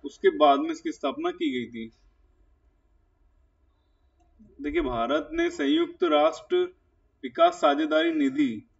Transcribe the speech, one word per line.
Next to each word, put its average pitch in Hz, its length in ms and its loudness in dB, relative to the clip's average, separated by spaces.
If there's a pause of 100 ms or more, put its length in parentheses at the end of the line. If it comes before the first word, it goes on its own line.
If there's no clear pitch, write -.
उसके - 240 0
बाद 294 300 4
में 320 100 -4
इसकी 320 220 -8
स्थापना 302 400 -6
की 339 200 -4
गई 117 200 -6
थी। 113 200 -12 (2750)
देखिए, 147 200 -2
भारत 127 500 -2
ने 339 180 -2
संयुक्त 165 540 -2
राष्ट्र 311 520 0 (680)
विकास 339 300 2
साझेदारी 320 580 2
निधि 277 540 -2 (140)